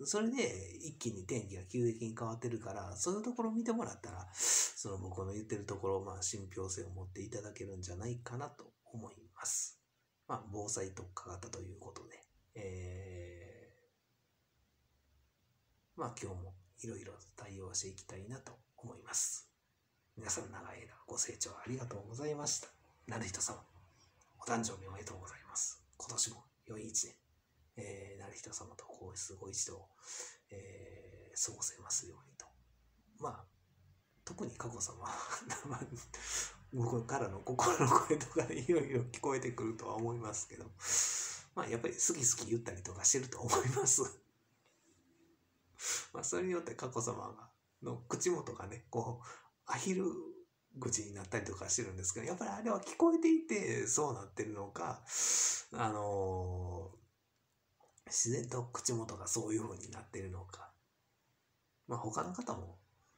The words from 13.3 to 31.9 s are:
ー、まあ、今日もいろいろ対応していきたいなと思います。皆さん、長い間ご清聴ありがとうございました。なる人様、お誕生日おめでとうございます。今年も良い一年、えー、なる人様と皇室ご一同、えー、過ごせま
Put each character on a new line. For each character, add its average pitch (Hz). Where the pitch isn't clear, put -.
ー、 -
ま 143
あ、 -
今 98
日 90
も 92
い 117
ろ 110
い -
ろ -
対 98
応 92
し -
て 98
い 92
き -
た -
い 98
な 127
と -
思 117
い -
ま -
す。 -
皆 -
さ -
ん、 95
長 -
い -
間 -
ご -
清 -
聴 -
あ 117
り 127
が 127
と 123
う 104
ご 117
ざ 147
い 151
ま 147
し -
た。 -
な 113
る 101
人 -
様、 -
お -
誕 113
生 95
日 95
お 95
め 90
で -
と -
う 87
ご -
ざ -
い -
ま -
す。 -
今 -
年 117
も -
良 110
い 104
一 -
年、 -
え 98
ー、 101
な 98
る 95
人 -
様 -
と -
皇 -
室 -
ご 95
一 -
同、 95
え -
ー、 -
過 -
ご -
せ -
ま -